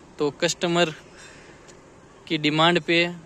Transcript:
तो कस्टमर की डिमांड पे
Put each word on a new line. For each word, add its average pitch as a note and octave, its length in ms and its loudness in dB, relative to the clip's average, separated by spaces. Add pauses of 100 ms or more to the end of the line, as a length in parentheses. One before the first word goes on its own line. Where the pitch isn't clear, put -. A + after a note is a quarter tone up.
(180)
तो D3 120 -2 (100)
कस्टमर E3+ 540 0 (1300)
की D#3+ 140 -4
डिमांड D#3+ 400 2
पे E3+ 280 0 (180)